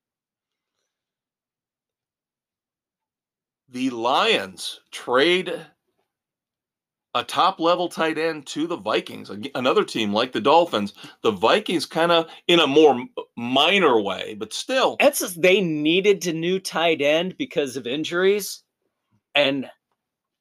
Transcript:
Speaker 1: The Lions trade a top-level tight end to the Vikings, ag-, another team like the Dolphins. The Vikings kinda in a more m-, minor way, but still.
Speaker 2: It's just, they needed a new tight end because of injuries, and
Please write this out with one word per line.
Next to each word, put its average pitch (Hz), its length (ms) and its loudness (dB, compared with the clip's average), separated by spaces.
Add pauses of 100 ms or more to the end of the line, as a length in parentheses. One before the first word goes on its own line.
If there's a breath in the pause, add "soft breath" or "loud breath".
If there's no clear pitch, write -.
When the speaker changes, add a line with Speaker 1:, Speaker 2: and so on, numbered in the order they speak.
(3750)
Speaker 1:
The 127 220 -4
Lions 123 920 -2 (100)
trade 170 640 0 (1600)
a 120 100 -4
top-level 175 640 0
tight 160 300 -4
end 156 280 -6
to 151 220 -6
the 170 80 -6
Vikings, 110 540 -6
ag-, 104 260 -12
another 139 280 2
team 107 280 -4
like 120 200 0
the 123 80 -4
Dolphins. 110 520 2 (300 loud breath)
The 220 100 2
Vikings 175 540 0
kinda 165 420 2 (180 loud breath)
in 170 140 4
a 151 60 4
more 143 280 6
m-, 123 140 -8 (280)
minor 139 640 2
way, 95 380 -6
but 107 140 -10
still. 226 480 -2
Speaker 2:
It's 285 200 4
just, 180 220 -8
they 185 180 4
needed 170 680 2
a 175 60 -2
new 175 280 -2
tight 165 400 -2
end 160 360 0
because 139 400 -4
of 123 100 -10
injuries, 175 760 -2 (720)
and 139 340 0 (720)